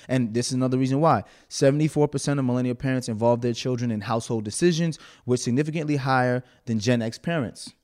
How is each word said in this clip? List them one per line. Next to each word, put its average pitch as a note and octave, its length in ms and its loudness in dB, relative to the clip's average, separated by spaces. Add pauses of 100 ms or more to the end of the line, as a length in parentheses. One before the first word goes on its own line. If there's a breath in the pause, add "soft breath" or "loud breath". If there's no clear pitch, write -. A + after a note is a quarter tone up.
And B2 260 0
this A#2+ 140 0
is - 40 -4
another C3 260 0
reason C3+ 220 2
why. D3 240 4 (240 soft breath)
Seventy-four D3 600 2
percent C#3+ 300 -2
of C3+ 60 0
millennial B2 300 0
parents C3 340 -4
involve A#2 320 2
their A#2+ 140 -2
children B2 360 -2
in G#2 120 -2
household A2+ 420 -2
decisions, E3 540 0 (260 loud breath)
which A#2+ 160 0
significantly D3+ 560 -2
higher B2+ 480 0 (220 soft breath)
than A2+ 120 -2
Gen A#2+ 240 2
X A2+ 160 -6
parents. - 540 -6 (120)